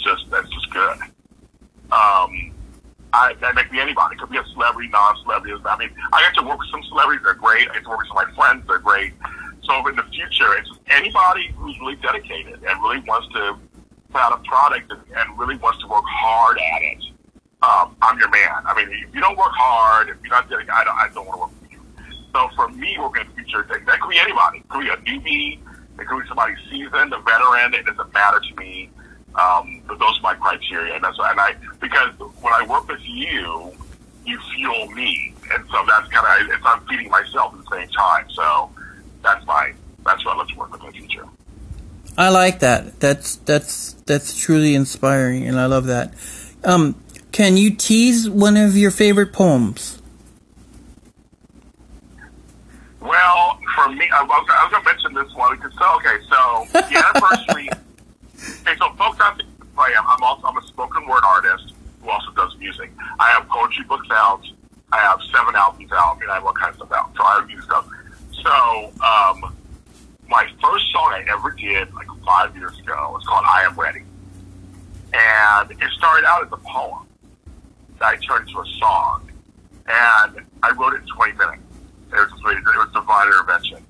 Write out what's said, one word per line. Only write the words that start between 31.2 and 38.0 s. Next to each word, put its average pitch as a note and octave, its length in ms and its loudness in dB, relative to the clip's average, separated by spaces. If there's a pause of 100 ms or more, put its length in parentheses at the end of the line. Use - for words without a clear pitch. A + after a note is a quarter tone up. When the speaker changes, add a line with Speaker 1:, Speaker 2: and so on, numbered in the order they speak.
Speaker 1:
and G2 100 -2
I, G2+ 140 0 (240)
because B2+ 320 -2 (300)
when A#2 120 -2
I A#2 140 2
work A#2+ 220 -2
with D3 160 -10
you, F2+ 680 -10 (520)
you A#3+ 160 -10 (160)
fuel - 340 -6
me, - 440 -6 (180)
and - 180 -6
so G#2 160 -2
that's G#2+ 220 2
kinda, G#2 440 2
it's, - 140 -4
I'm A#2 200 2
feeding A2 240 -6
myself G2 440 -2
at F#2 100 -20
the G2 120 -10
same F2 140 -10
time. F#2 400 0